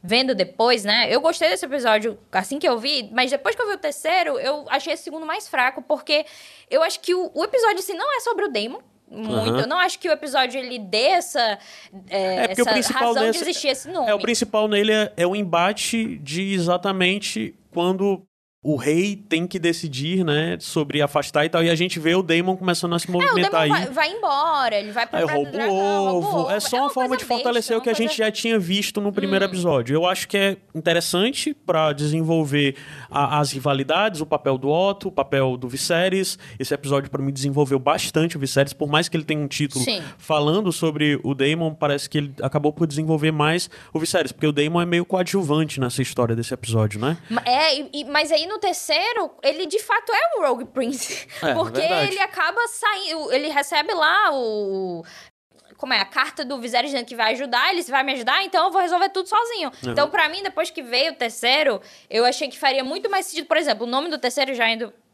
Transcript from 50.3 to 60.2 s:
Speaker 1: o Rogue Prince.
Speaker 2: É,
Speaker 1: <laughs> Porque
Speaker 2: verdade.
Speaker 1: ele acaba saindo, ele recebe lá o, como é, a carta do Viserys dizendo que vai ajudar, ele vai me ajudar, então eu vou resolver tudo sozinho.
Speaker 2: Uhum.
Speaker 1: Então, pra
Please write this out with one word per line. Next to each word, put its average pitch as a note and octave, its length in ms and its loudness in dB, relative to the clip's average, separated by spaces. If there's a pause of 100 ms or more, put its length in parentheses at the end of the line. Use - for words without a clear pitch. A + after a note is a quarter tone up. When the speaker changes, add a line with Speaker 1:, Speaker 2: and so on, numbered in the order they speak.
Speaker 1:
o D#4 80 2
Rogue B3 160 -2
Prince. - 600 -6 (160)
Speaker 2:
É, D#3 100 0
Speaker 1:
<laughs> - 0 -
Porque - 260 -2
Speaker 2:
verdade. E4+ 340 2
Speaker 1:
ele G4 80 -2
acaba F#4+ 380 0 (100)
saindo, F#4 600 -4
ele C#4+ 180 0
recebe D4+ 440 0
lá F4 400 4
o, G3 720 -2 (720)
como B3+ 160 -4
é, G#3+ 80 2
a G3 60 0
carta C#4+ 360 -4
do C4 160 -6
Viserys A#3+ 320 0
dizendo B3+ 160 -4
que B3+ 80 -14
vai A3+ 200 2
ajudar, B3+ 360 0
ele F4 120 0
vai C4+ 200 0
me C4+ 120 0
ajudar, C4 300 0
então F4 200 2
eu F#4 80 2
vou F#4+ 80 2
resolver F4+ 300 2
tudo F#4+ 180 -4
sozinho. G#4+ 420 0 (140)
Speaker 2:
Uhum. B2 80 -4
Speaker 1:
Então, C#4+ 160 2
pra D#4+ 220 2